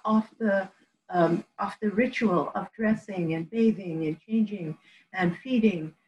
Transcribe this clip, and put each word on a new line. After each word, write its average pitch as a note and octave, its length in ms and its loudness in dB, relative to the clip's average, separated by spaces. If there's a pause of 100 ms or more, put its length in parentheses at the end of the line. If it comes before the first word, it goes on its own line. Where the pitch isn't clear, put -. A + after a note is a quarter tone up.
of A3 220 2 (100)
the, G3 320 0 (400)
um, E3+ 340 2 (140)
of G3 240 -6
the G#3+ 80 0
ritual G3 640 0
of - 200 -6
dressing G#3 600 -2
and D#3+ 160 -6
bathing F#3 560 0
and D#3 160 -4
changing G3+ 560 -2 (360)
and F3 240 0
feeding, G#3+ 560 0 (140)